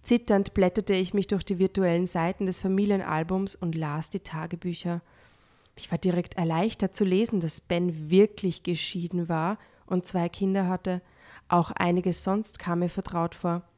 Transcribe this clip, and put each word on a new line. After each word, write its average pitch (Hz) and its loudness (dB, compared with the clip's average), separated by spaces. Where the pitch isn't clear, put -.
Zitternd 220 2
blätterte 196 2
ich 185 0
mich 202 0
durch 196 -2
die 190 -2
virtuellen 180 2
Seiten 175 -2
des 185 -4
Familienalbums 190 0
und 170 -4
las 160 -4
die 196 -6
Tagebücher. 170 -6
Ich - -16
war 170 -2
direkt 175 0
erleichtert 180 0
zu 208 2
lesen, 196 2
dass 165 -4
Ben 175 -2
wirklich 190 4
geschieden 170 -4
war 170 0
und 185 0
zwei 175 -2
Kinder 190 0
hatte. 180 -2
Auch 175 4
einiges 175 0
sonst 202 -2
kam 175 -2
mir 175 2
vertraut 170 -4
vor. 175 -2